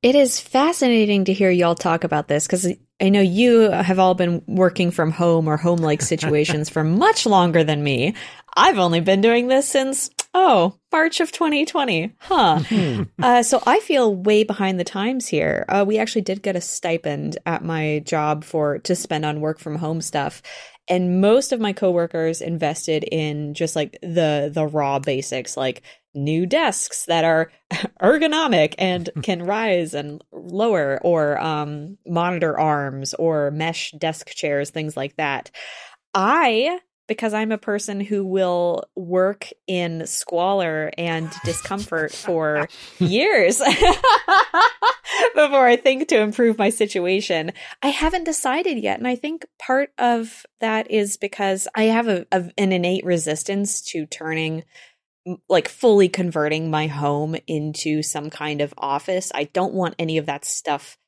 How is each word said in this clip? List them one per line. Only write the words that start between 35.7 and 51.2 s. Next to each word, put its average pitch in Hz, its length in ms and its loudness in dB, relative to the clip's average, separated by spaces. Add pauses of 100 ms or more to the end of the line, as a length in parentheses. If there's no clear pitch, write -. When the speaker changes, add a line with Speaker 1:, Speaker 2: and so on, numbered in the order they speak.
Speaker 1:
I, 233 640 2 (260)
because 214 280 -4
I'm 220 180 -2
a 214 60 -4
person 208 420 -4
who 202 240 -2
will 180 600 0 (120)
work 185 540 -2 (160)
in 170 400 -4
squalor 170 920 -2
and 165 320 -4 (140)
discomfort 170 680 -6
for 156 560 -2 (160)
Speaker 2:
<laughs> - 140 -20
Speaker 1:
years 214 600 2
<laughs> 453 1800 2
before 277 320 6
I 240 100 6
think 269 320 0
to 277 120 4
improve 214 380 2
my 202 100 2
situation, 185 840 -2 (300)
I 269 60 2
haven't 320 360 0
decided 311 540 -2
yet. 208 200 -4
And 247 100 -4
I 247 80 0
think 302 300 -8 (120)
part 277 400 -2
of 233 460 -2 (160)
that 220 300 -2
is 208 260 0
because 196 580 -4